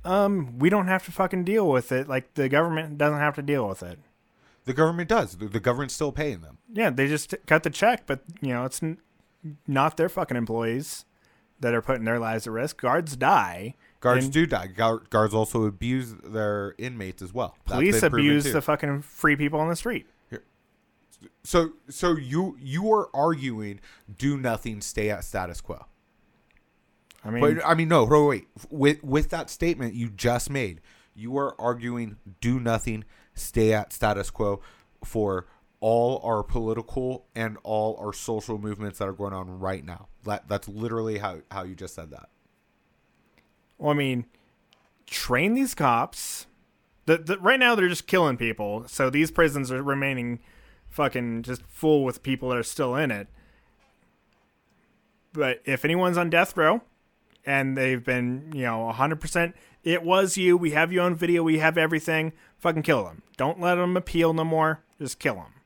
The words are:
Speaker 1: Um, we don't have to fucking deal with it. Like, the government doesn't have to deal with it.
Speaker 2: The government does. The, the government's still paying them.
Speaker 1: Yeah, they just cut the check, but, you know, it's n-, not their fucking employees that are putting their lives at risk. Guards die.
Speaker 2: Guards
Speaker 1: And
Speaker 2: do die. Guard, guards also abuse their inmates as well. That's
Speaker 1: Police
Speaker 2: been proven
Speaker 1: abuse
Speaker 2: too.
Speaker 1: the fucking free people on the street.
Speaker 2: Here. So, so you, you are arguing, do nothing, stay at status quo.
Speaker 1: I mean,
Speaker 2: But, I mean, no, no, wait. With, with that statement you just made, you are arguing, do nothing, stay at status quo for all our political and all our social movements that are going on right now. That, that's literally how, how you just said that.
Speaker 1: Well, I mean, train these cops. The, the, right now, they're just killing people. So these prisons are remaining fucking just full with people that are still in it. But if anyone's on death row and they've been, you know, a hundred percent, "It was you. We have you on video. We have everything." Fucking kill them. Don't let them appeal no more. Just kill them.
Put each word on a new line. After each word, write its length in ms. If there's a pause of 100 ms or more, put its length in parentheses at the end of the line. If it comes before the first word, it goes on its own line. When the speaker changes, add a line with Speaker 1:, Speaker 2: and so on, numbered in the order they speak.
Speaker 1:
Um, 560
we 100
don't 180
have 180
to 60
fucking 320
deal 260
with 220
it. 160
Like, 260
the 160
government 480
doesn't 220
have 160
to 60
deal 260
with 160
it. 160 (680)
Speaker 2:
The 80
government 360
does. 280
The, 100
the 120
government's 360
still 160
paying 300
them. 180 (120)
Speaker 1:
Yeah, 200
they 160
just 260 (140)
cut 160
the 80
check, 340
but, 160 (200)
you 80
know, 160
it's 180
n-, 160 (680)
not 300
their 120
fucking 280
employees 680 (540)
that 140
are 80
putting 240
their 140
lives 260
at 80
risk. 260
Guards 360
die. 580 (280)
Speaker 2:
Guards 240
Speaker 1:
And 80
Speaker 2:
do 120
die. 220
Guard, 420
guards 240
also 320
abuse 480 (100)
their 540
inmates 460
as 100
well. 220 (100)
That's 120
Speaker 1:
Police 240
Speaker 2:
been 100
proven 160
Speaker 1:
abuse 180
Speaker 2:
too. 80
Speaker 1:
the 80
fucking 400
free 340
people 240
on 80
the 80
street. 300 (240)
Speaker 2:
Here. 140 (1000)
So, 300 (160)
so 260
you, 440
you 340
are 220
arguing, 640 (360)
do 220
nothing, 440
stay 280
at 140
status 380
quo. 240 (1400)
Speaker 1:
I 60
mean, 100 (140)
Speaker 2:
But, 100
I 80
mean, 140
no, 180
no, 200
wait. 220 (220)
With, 340
with 280
that 180
statement 460
you 140
just 420
made, 300 (340)
you 220
are 220
arguing, 580 (220)
do 200
nothing, 440 (320)
stay 380
at 200
status 380
quo 300 (420)
for 420 (340)
all 440
our 180
political 960
and 280
all 360
our 140
social 440
movements 420
that 80
are 60
going 200
on 260
right 260
now. 220 (160)
That, 240
that's 200
literally 520
how, 220 (100)
how 120
you 120
just 180
said 180
that. 180 (1500)
Speaker 1:
Well, 140
I 40
mean, 300 (840)
train 460
these 220
cops. 720 (580)
The, 120
the, 220
right 200
now, 160
they're 120
just 200
killing 300
people. 500
So 220
these 220
prisons 400
are 120
remaining 560 (500)
fucking 540
just 240
full 360
with 200
people 260
that 80
are 60
still 320
in 160
it. 160 (2000)
But 320
if 200
anyone's 320
on 120
death 280
row 240 (640)
and 320
they've 260
been, 500
you 100
know, 260
a 20
hundred 280
percent, 360 (280)
"It 200
was 340
you. 200
We 140
have 200
you 100
on 140
video. 260
We 180
have 180
everything." 560 (260)
Fucking 240
kill 220
them. 180 (140)
Don't 220
let 160
them 220
appeal 360
no 100
more. 400 (160)
Just 180
kill 180
them. 180 (120)